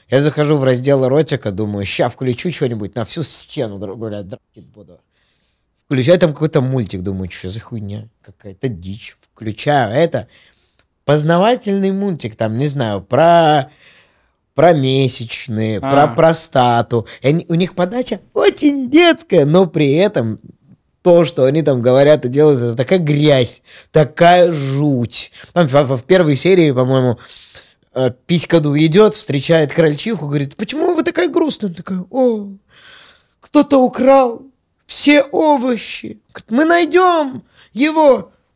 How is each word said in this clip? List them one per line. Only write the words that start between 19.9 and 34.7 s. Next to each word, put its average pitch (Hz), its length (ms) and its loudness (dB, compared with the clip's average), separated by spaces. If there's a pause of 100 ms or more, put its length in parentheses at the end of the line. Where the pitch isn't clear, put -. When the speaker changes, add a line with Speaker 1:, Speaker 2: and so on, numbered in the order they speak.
Speaker 1:
этом 131 460 -2 (640)
то, 175 200 6
что 139 220 0
они 147 180 0
там 131 180 0
говорят 139 440 4
и 123 40 -6
делают, 143 320 2
это 117 140 -4
такая 185 240 0
грязь, 147 640 0 (300)
такая 170 600 4
жуть. 139 800 -4 (220)
Там 170 160 2
в, 123 40 -2
в, 139 240 2
в 113 60 -10
первой 170 320 2
серии, 170 360 2
по-моему, 127 460 0 (760)
э, 127 180 -2 (140)
Писька 170 340 0
Ду 147 180 0
идет, 190 380 4
встречает 147 560 -2
крольчиху, 156 560 -2
говорит: 143 300 -6
«Почему 311 360 -4
вы 320 100 -2
такая 339 260 -4
грустная?» 269 400 -4
Она 165 80 -10
такая: 180 340 -10
«О, 226 380 -2 (920)
кто-то 277 420 2
украл 262 600 2 (440)